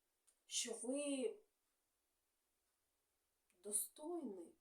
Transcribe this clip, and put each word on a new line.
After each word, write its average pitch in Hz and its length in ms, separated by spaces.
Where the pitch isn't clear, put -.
що - 360
ви 269 540
достойні 214 960